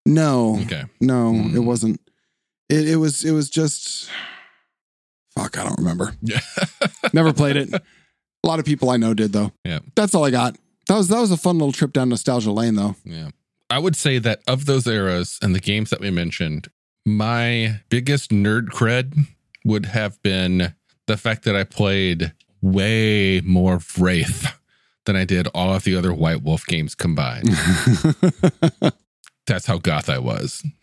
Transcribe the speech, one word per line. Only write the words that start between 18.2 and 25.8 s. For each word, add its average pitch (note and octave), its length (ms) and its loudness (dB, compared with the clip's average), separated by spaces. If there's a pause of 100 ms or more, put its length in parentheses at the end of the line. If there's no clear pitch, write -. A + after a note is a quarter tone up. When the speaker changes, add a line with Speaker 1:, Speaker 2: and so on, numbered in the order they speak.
Speaker 2:
nerd G#2+ 380 2
cred C3 580 0 (380)
would G#2+ 220 0
have G#2 360 -4
been F#2 520 0 (320)
the G#2+ 120 0
fact A2 260 -4
that G#2+ 120 2
I F#2+ 80 0
played F#2 680 -2 (300)
way G2 800 2
more F2+ 380 2 (180)
Wraith F2+ 560 0 (500)
than G2 120 0
I F#2+ 80 0
did F2+ 240 0
all F2+ 260 -2
of F#2 100 -2